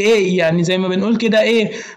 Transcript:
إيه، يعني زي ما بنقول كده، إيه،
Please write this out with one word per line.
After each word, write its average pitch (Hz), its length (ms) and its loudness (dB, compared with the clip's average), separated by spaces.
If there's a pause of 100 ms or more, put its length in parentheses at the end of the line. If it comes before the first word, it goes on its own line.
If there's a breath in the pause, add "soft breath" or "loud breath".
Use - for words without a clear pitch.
إيه، 196 380 2
يعني 170 260 0
زي 185 140 0
ما 185 100 -2
بنقول 196 280 0
كده، 220 240 0
إيه، 214 300 0 (260 loud breath)